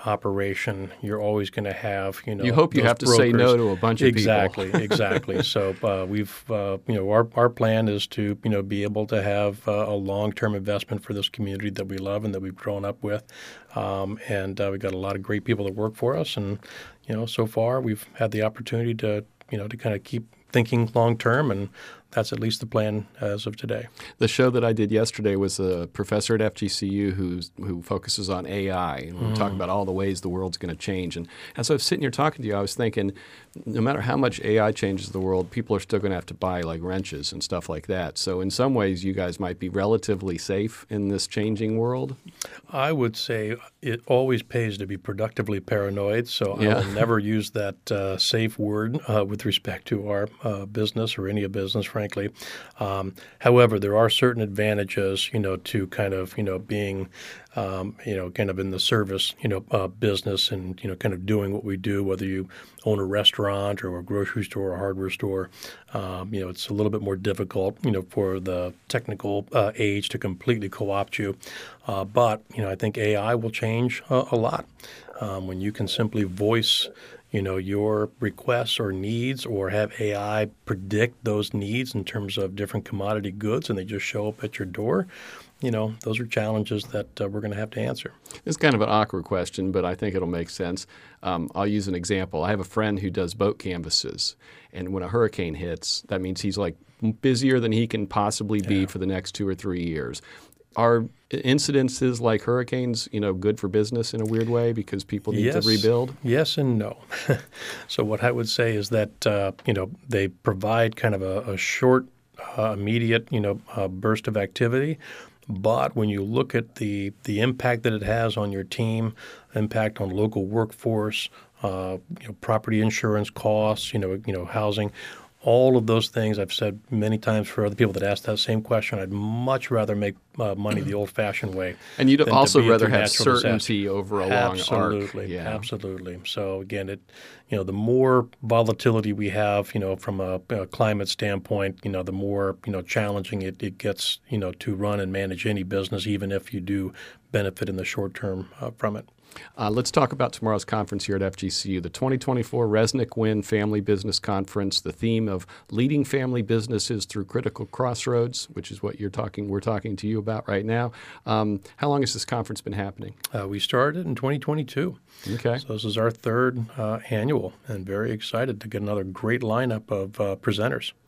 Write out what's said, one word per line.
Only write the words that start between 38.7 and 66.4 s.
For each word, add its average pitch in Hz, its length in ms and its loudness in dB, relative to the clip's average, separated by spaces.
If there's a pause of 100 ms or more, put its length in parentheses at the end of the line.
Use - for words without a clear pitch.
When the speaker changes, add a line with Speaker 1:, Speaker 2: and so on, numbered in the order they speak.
Speaker 2:
ways, 98 320 2
you 95 80 0
guys 90 260 -2
might 90 200 -4
be 92 100 -4
relatively 98 720 0
safe 101 500 -2
in 104 200 -2
this 101 180 0
changing 110 500 0
world. 127 400 -2 (540)
Speaker 1:
I 147 200 0
would 127 260 2
say 110 380 -4 (280)
it 117 240 -2
always 131 360 4
pays 110 360 -2
to 101 80 -6
be 95 100 -6
productively 104 640 -2
paranoid, 101 640 0
so 101 280 -2
I 107 80 0
Speaker 2:
Yeah. 107 140 8
Speaker 1:
will 98 180 0
never 113 240 4
use 107 320 0
that, 101 420 -4
uh, 98 240 0
safe 110 420 2
word, 107 400 0 (100)
uh, 107 200 4
with 104 160 -4
respect - 440 -2
to 104 200 0
our, 104 220 0 (120)
uh, 101 220 -2
business 107 540 -2
or 98 100 -4
any 104 140 0
of 95 100 -2
business, 101 340 -2
frankly. 104 440 -4 (480)
Um, 98 360 -2 (260)
however, 120 400 8
there 101 160 2
are 113 120 8
certain 120 320 4
advantages, 101 920 0
you 113 80 2
know, 95 160 0
to 95 320 -4
kind 98 260 -2
of, 92 240 -6
you 107 60 -2
know, 92 140 -2
being, 98 500 -4 (480)
um, 98 400 -4 (100)
you 104 100 -2
know, 90 140 -4
kind 98 200 0
of 92 100 -4
in 95 100 -2
the 92 80 -4
service, 98 600 0
you - 80 0
know, 98 240 0
uh, 95 160 2
business 101 640 0
and, 92 280 -6
you 107 80 -6
know, 92 60 -4
kind 101 180 -2
of 92 140 -6
doing 101 260 2
what 104 120 -4
we 98 120 -2
do, 98 280 0
whether 95 200 -2
you 95 240 -4 (360)
own 104 160 2
a 98 40 -2
restaurant 101 800 0
or 90 160 -6
a 87 40 -8
grocery 101 420 -2
store 98 260 -4
or 87 40 -2
a 87 40 -4
hardware 95 320 -2
store. 95 400 -4 (420)
Um, 92 400 -6
you 101 80 -2